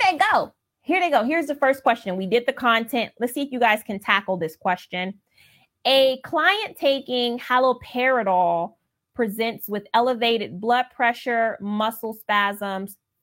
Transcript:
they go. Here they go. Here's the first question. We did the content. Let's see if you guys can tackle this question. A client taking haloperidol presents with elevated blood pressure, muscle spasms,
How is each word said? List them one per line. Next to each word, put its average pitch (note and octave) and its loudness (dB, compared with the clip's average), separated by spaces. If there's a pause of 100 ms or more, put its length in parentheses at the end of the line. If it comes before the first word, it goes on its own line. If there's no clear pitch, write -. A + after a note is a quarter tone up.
(100)
they D#4 0 (140)
go. G#3+ 0 (300)
Here F4+ 0
they F4 2
go. A#3+ 4
Here's D#4 0
the C#4+ -4
first C4+ 0
question. G#3+ 0
We F#3+ -4
did A#3+ 0
the C4 -2
content. A3+ 0
Let's A#3+ -4
see C#4+ -4
if C#4 -8
you B3+ -2
guys A3 2
can G3 -8
tackle G3 0
this D#3+ -6
question. F#3 -4 (720)
A C4 4
client F#4 0
taking B3 -2
haloperidol A#3+ 0 (400)
presents A3+ -4
with G3+ -6
elevated A3+ 0
blood A#3+ 2
pressure, A#3 0
muscle G#3+ -4
spasms, G3+ -2 (240)